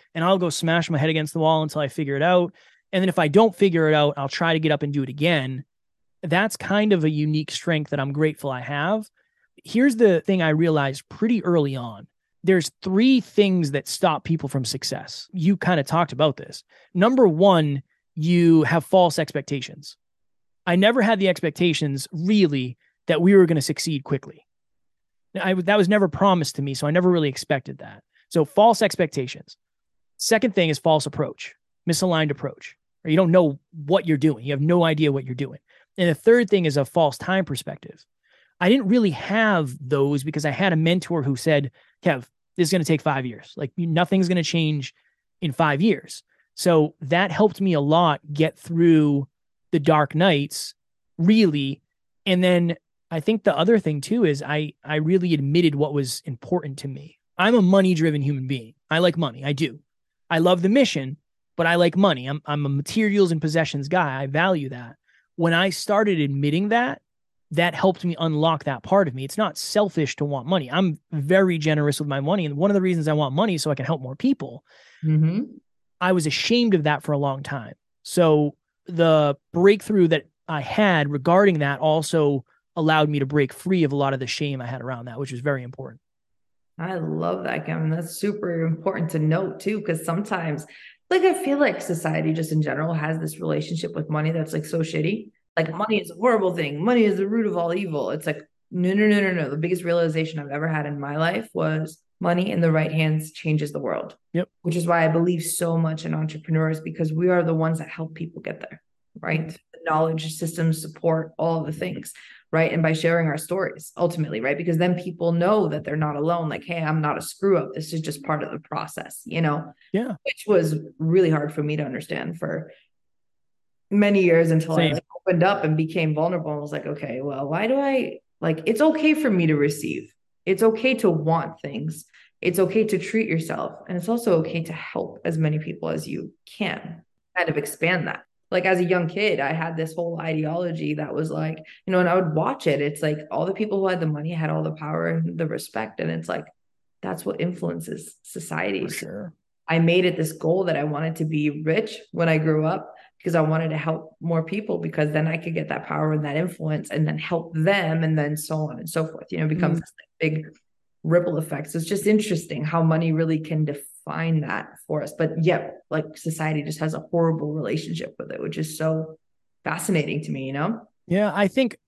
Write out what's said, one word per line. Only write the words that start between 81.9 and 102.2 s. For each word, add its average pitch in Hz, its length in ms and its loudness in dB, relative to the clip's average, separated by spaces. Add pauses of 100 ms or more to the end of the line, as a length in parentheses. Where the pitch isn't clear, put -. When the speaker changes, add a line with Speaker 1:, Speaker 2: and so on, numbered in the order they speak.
Speaker 1:
allowed 156 320 4
me 147 120 0
to 139 60 0
break 139 280 0
free 180 300 0
of 139 80 2
a 143 40 -4
lot 139 180 0
of 131 60 -4
the 127 80 -8
shame 139 340 -6
I 123 40 -10
had 127 160 -8
around 123 240 -10
that, 120 140 -12
which 131 120 -8
was 120 100 -10
very 135 220 -2
important. 127 380 -14 (760)
Speaker 2:
I 180 160 -6
love 165 480 -4
that, - 240 -6
Kevin. 160 240 -2
That's 165 240 -6
super 180 500 -4
important 165 460 -2
to 160 80 -2
note 160 400 0
too, 208 220 -4
'cause 165 220 -4
sometimes, 170 640 -4 (440)
like, 359 120 4
I 359 240 2
feel 285 140 0
like 220 220 2
society 160 520 -2
just 160 180 -4
in 156 120 2
general 147 300 -2
has 160 260 -2
this 156 200 -8
relationship 160 560 -4
with 147 140 -6
money 156 220 -2
that's, 160 220 -4
like, 156 120 -4
so 165 140 -4
shitty. 160 500 -4 (260)
Like, 160 160 -2
money 208 300 -2
is 170 80 -12
a 170 60 -16
horrible 196 400 2
thing. 147 280 -4
Money 233 200 4
is 196 140 2
the 196 100 0
root 220 180 0
of 180 100 -2
all 170 200 -2
evil. 151 340 -4
It's 151 160 -6
like, 151 160 -6 (300)
no, 180 220 0
no, 208 140 4
no, 208 140 4
no, 190 120 0
no. 156 180 -2
The 147 60 -6
biggest 170 260 -2
realization 160 560 0
I've 143 100 -10
ever 147 180 -4
had 151 200 -2
in 143 120 -8
my 143 180 -6
life 190 360 -2
was 160 480 -4 (180)
money 175 300 0